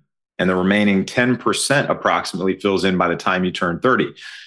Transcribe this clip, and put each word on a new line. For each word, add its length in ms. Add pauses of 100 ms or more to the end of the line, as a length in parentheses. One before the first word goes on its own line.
(400)
and 100
the 60
remaining 500
ten 320
percent 540
approximately 680
fills 260
in 120
by 100
the 80
time 280
you 80
turn 280
thirty. 340 (340)